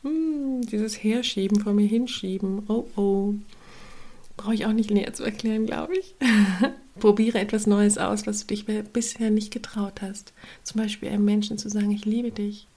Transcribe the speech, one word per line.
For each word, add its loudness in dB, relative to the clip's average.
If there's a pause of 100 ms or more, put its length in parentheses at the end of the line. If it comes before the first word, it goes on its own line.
Mm, -2
dieses -4
Herschieben, 2
vor 0
mir 6
hinschieben. -2
Oh, -2
oh. 2 (1000)
Brauche -2
ich 0
auch 2
nicht 2
näher 2
zu -8
erklären, -2
glaube -2
ich. -6
<laughs> 2
Probiere 4
etwas 0
Neues 6
aus, -2
was -4
du -14
dich -4
be-, -4
bisher -2
nicht 0
getraut -6
hast. -12 (320)
Zum -4
Beispiel -4
einem 2
Menschen 2
zu -8
sagen, 0
"Ich -2
liebe -2
dich." -6 (100)